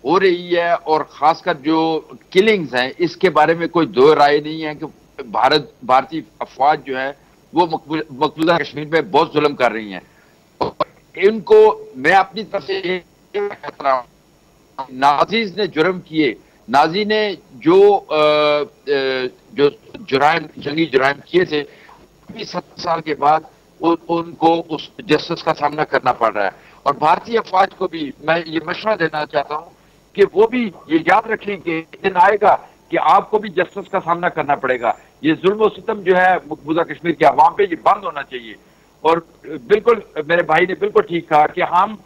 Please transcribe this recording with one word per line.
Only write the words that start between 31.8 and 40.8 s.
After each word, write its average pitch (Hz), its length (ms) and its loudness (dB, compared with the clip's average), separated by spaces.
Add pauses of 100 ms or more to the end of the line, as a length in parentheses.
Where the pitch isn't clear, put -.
दिन 196 140 -4
आएगा 202 520 2 (220)
कि 165 60 -4
आपको 165 420 2
भी 208 100 -4
justice 175 400 -4
का 196 100 -4
सामना 170 300 -2
करना 147 260 -2
पड़ेगा। 123 440 -2 (260)
ये 156 80 2
जुल्म 190 280 0
और 214 100 4
सितम 214 240 -8
जो 185 220 0
है 185 200 4
मकबूजा 156 460 -6
कश्मीर 160 320 -6
के 156 100 0
अवाम 147 300 4
पे, 208 100 2
ये 175 120 -4
बंद 196 280 0
होना 147 180 -8
चाहिए। 117 340 -14 (480)
और 165 220 2 (200)
बिल्कुल 208 560 0 (160)
मेरे 165 240 -2
भाई 165 240 0
ने 185 80 -6
बिल्कुल 208 280 0